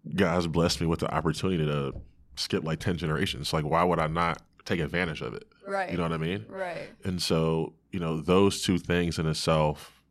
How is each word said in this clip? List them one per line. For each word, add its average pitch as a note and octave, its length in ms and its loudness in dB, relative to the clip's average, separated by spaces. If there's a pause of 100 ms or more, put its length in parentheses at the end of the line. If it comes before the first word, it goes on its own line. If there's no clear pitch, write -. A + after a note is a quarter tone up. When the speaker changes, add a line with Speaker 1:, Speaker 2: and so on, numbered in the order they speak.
(140)
Speaker 1:
God's F2 320 4
blessed E2 340 2
me E2+ 60 0
with E2 140 0
the - 140 -2
opportunity D#2+ 520 0
to C#2+ 260 -2 (440)
skip, - 280 -4
like, D#2+ 160 -4
ten F2+ 160 -2
generations. D#2 560 -4
Like, D#2+ 120 0
why E2 200 4
would E2+ 140 2
I D#2+ 80 0
not E2 360 -2 (220)
take F#2 160 -2
advantage D#2 400 -2
of A#1 140 -8
it? - 100 -12 (220)
Speaker 2:
Right. - 240 -4
Speaker 1:
You F2 80 -4
know E2+ 60 0
what E2 80 -2
I E2 40 -4
mean? F2+ 320 -4
Speaker 2:
Right. - 400 -8 (160)
Speaker 1:
And F#2 160 -2
so, D#2+ 540 0 (180)
you F#2+ 80 -4
know, E2 200 -2
those F#2 420 4
two F#2 160 4
things F2 400 0
in D#2+ 80 0
itself D#2 840 0